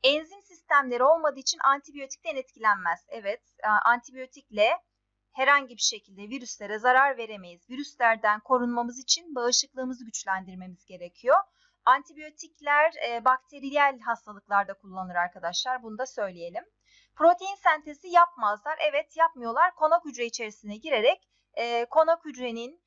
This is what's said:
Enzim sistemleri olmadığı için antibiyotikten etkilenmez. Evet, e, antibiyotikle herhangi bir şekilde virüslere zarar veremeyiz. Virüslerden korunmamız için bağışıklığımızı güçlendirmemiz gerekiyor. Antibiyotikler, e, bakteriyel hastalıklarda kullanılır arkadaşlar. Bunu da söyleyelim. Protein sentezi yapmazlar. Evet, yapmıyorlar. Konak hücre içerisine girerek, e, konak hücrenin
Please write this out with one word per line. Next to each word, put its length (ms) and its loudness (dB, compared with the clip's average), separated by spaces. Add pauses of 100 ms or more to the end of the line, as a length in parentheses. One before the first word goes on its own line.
Enzim 400 0
sistemleri 600 0
olmadığı 360 4
için 240 -4
antibiyotikten 720 -2
etkilenmez. 720 -2
Evet, 340 -8 (200)
e, 40 -4
antibiyotikle 1040 0 (640)
herhangi 440 2
bir 60 -6
şekilde 400 -6
virüslere 560 -10
zarar 400 2
veremeyiz. 520 -14
Virüslerden 680 0
korunmamız 580 -2
için 360 -4
bağışıklığımızı 680 -4
güçlendirmemiz 800 -10
gerekiyor. 520 0 (480)
Antibiyotikler, 1080 0 (160)
e, 160 -6
bakteriyel 760 0
hastalıklarda 720 -4
kullanılır 400 -12
arkadaşlar. 680 -4
Bunu 160 -12
da 80 -4
söyleyelim. 580 -8 (500)
Protein 420 4
sentezi 520 -2
yapmazlar. 680 2 (120)
Evet, 260 -4
yapmıyorlar. 580 0
Konak 300 2
hücre 220 -8
içerisine 500 -12
girerek, 520 0 (260)
e, 300 -2
konak 400 2
hücrenin 640 -10